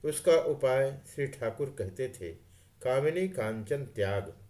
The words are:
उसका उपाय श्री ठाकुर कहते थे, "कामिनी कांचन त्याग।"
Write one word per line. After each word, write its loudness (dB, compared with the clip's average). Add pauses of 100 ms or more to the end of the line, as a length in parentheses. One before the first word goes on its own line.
उसका 4
उपाय 2 (160)
श्री -2
ठाकुर -4
कहते -4
थे, -10 (520)
"कामिनी 2
कांचन -2
त्याग।" -2 (160)